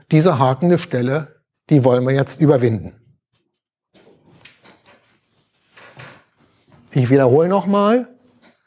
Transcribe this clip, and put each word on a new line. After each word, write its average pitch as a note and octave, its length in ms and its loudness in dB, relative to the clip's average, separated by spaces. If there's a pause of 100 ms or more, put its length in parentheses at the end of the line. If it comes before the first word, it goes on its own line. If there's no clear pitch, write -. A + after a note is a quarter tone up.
(100)
diese D#3 280 2
hakende C#3 400 0
Stelle, C3 600 -8 (300)
die D3 140 4
wollen B2 200 2
wir C3 80 -2
jetzt C#3 280 -4
überwinden. A#2+ 540 0 (4000)
Ich B2 180 0
wiederhole C3+ 380 2
nochmal. G3+ 600 -2 (580)